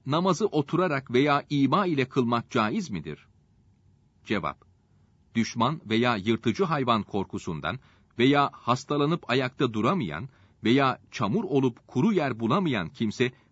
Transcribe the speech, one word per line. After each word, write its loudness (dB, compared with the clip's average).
namazı 2
oturarak -2
veya 2
ima 2
ile 0
kılmak 0
caiz -2
midir? -10
Cevap. -4
Düşman -2
veya 0
yırtıcı 0
hayvan 0
korkusundan -6
veya 4
hastalanıp -2
ayakta 0
duramayan -2
veya 2
çamur -2
olup -2
kuru 2
yer -2
bulamayan 0
kimse -2